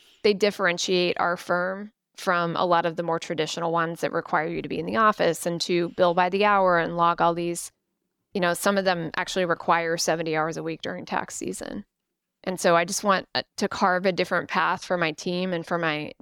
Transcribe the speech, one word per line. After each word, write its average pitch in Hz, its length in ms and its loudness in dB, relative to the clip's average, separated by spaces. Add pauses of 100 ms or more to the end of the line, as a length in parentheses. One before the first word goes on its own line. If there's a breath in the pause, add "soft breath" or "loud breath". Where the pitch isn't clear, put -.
(240 soft breath)
they 208 100 6
differentiate 185 840 0
our 175 180 0
firm 190 540 -4 (240)
from 175 400 0
a 185 100 0
lot 170 200 4
of 165 100 0
the 175 80 -4
more 165 160 0
traditional 165 520 -2
ones 165 300 -2
that - 120 -2
require 165 340 0
you 165 140 -6
to 147 80 -8
be 170 100 -4
in 165 60 -6
the 190 100 -4
office 214 500 2
and 170 160 -2
to 175 360 0
bill 175 160 4
by 180 160 2
the 196 160 2
hour 190 340 4
and 165 160 -2
log 170 260 2
all 170 120 4
these, 170 380 -4 (640)
you 202 60 -2
know, 175 140 2
some 202 240 0
of 190 80 0
them 175 320 0
actually 185 280 -2
require 170 520 0
seventy 165 380 0
hours 160 200 0
a 156 80 -8
week 160 180 -6
during 180 240 -8
tax - 300 -6
season. - 480 -8 (600)
And 185 140 -6
so 175 160 4
I 170 100 4
just - 180 -6
want, 196 320 2
uh, - 80 -2 (140)
to 202 100 -2
carve 185 380 2
a 190 60 4
different 175 380 -2
path 175 360 0
for 185 120 0
my 160 140 0
team 180 420 -4
and 165 120 -4
for 175 120 -2
my 151 340 -2 (100)